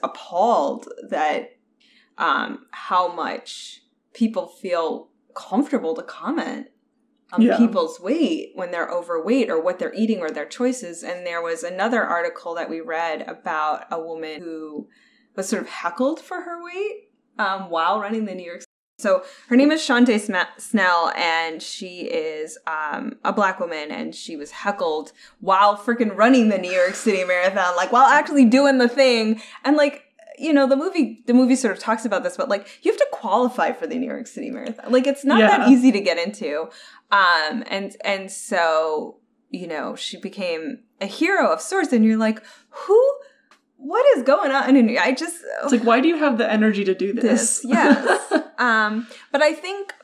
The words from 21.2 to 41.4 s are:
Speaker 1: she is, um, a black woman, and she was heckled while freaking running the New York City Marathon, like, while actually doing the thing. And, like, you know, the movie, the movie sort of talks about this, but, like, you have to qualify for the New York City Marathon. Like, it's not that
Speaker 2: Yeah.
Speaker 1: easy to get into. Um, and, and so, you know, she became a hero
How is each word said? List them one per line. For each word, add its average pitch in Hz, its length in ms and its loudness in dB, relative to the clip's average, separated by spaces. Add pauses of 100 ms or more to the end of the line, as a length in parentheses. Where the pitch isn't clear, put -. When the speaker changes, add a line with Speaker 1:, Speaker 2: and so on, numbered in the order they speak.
Speaker 1:
she 180 380 -14
is, 156 680 -6
um, 156 480 -6 (100)
a 202 80 -2
black 190 260 0
woman, 156 300 -8
and - 240 -10
she - 220 -14
was 147 160 -14
heckled 170 640 -4 (260)
while 196 360 4
freaking 220 400 -2
running 226 340 6
the 196 100 2
New 180 120 -6
York 185 220 2
City 196 300 0
Marathon, 180 520 0
like, 185 160 -2
while 240 140 6
actually 285 400 6
doing 262 320 6
the 247 100 4
thing. 233 540 2 (240)
And, 277 100 4
like, 294 280 0 (340)
you 311 160 0
know, 277 140 4
the 262 80 4
movie, 302 500 -2
the 240 80 2
movie 254 220 6
sort 220 200 0
of - 40 -12
talks 226 260 -2
about 196 180 -2
this, 175 140 -6
but, 185 120 -4
like, 202 180 -2 (160)
you 370 80 4
have - 80 -6
to 554 120 2
qualify 226 600 0
for - 160 -8
the - 80 -8
New 254 120 -4
York - 200 -10
City - 240 -12
Marathon. - 400 -12
Like, 254 160 4
it's 269 180 -2
not 262 140 4
that 220 280 6
Speaker 2:
Yeah. 262 60 10
Speaker 1:
easy 254 180 8
to 202 80 -2
get 175 200 0
into. 160 500 -6 (420)
Um, 170 560 2
and, 196 360 -6
and 190 280 -4
so, 160 840 0 (320)
you 180 180 -10
know, 151 280 -8
she - 220 -12
became 170 600 -8 (220)
a 190 60 -4
hero 320 440 0